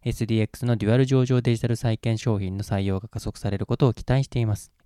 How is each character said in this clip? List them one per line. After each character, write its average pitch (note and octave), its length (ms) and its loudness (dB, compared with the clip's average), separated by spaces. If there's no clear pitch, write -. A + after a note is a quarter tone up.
エ A#2+ 80 -2
ス A2+ 140 -2
デ A2 100 0
ィ - 40 2
ー - 20 2
エ - 40 2
ッ - 20 -6
ク - 100 -12
ス - 80 -6
の A#2+ 120 2
デ G2+ 100 0
ュ G#2+ 60 4
ア B2 40 6
ル C3+ 80 4
上 C3 200 2
場 B2 160 2
デ A#2 140 2
ジ A2+ 60 -6
タ B2 60 -2
ル A#2 80 2
債 A2 220 -2
券 A2+ 200 -2
商 A2 220 0
品 F#2+ 180 -4
の G2+ 60 -4
採 G2 200 -2
用 F#2+ 160 0
が G#2+ 80 -14
加 - 120 -8
速 - 200 -10
さ - 100 -4
れ G2 80 -2
る F#2+ 80 -4
こ A#2+ 120 -2
と C#3+ 100 4
を A2 60 4
期 - 140 -8
待 C3 160 2
し - 40 -6
て - 120 -4
い A#2 60 2
ま G#2+ 100 0
す。 - 160 -12